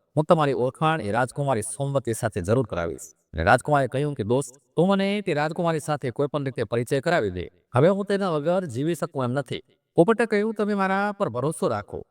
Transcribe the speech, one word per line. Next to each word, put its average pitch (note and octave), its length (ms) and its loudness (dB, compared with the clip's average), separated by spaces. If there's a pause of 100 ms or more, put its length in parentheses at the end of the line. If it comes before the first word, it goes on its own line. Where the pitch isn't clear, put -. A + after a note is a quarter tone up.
(160)
હું D#3 80 4
તમારી D3+ 280 4
ઓળખાણ D#3 480 0
એ G2+ 100 -4
રાજકુમારી B2 520 0
સોમવતી C#3 520 -2
સાથે G#2 260 -4
જરૂર A2 260 2
કરાવીશ." E2+ 480 -6 (180)
અને E2 120 -2
રાજકુમારે C3 420 4
કહ્યું C#3+ 280 -2
કે, A2+ 80 -6
"દોસ્ત, A#2+ 360 -2 (180)
તું E3+ 120 4
મને G3 320 0
તે F#3 140 -2
રાજકુમારી D#3+ 460 -2
સાથે D3 300 -4
કોઈ C#3 160 -2
પણ C#3+ 180 -4
રીતે B2+ 200 -4
પરિચય B2 360 -2
કરાવી D3 300 0
દે, F2+ 200 -8 (240)
હવે C#3 140 6
હું G3 160 2
તેના G3 260 0
વગર E3 340 0
જીવી D3 300 -2
શકું C#3+ 300 -4
એમ A#2+ 60 0
નથી." B2+ 320 -4 (320)
પોપટે A3 320 4
કહ્યું, A3 280 -2
"તમે G#3 200 -2
મારા G3 380 0
પર G3+ 160 -2
ભરોસો C3+ 400 -2
રાખો, G#2 420 -6